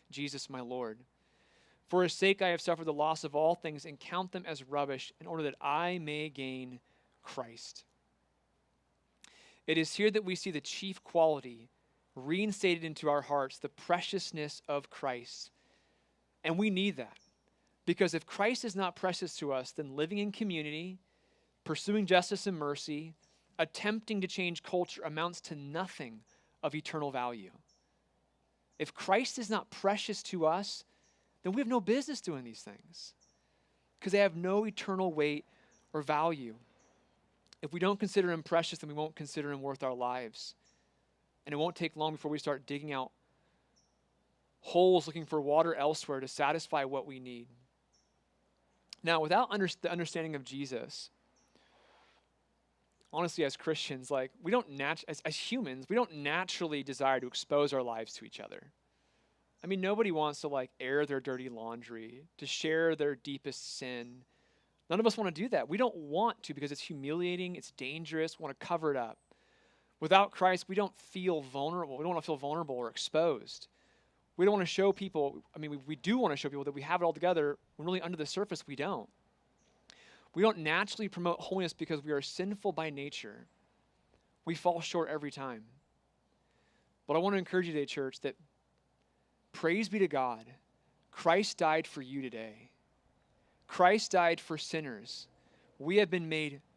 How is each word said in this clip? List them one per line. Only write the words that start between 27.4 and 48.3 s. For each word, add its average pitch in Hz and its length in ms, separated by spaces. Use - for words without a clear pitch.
If 156 140
Christ 220 440
is 220 120
not 214 200
precious 202 540
to 165 240
us, 185 360
then 185 100
we 254 80
have 240 60
no 247 120
business 247 400
doing 139 240
these 117 200
things, - 500
'cause 185 120
they 202 80
have 190 160
no 190 300
eternal 190 480
weight 147 320
or 156 80
value. 147 580
If 147 100
we 170 80
don't 196 200
consider 185 320
him 165 100
precious, 165 380
then 156 80
we 147 80
won't 156 200
consider 147 360
him 139 100
worth 139 220
our 131 100
lives. 123 640
And 147 80
it 143 40
won't 165 180
take 165 200
long 156 180
before 151 180
we 151 80
start 139 260
digging 143 260
out 131 200
holes 180 460
looking 160 180
for 156 160
water 147 320
elsewhere 143 460
to 131 80
satisfy 151 560
what 135 240
we 135 120
need. 123 280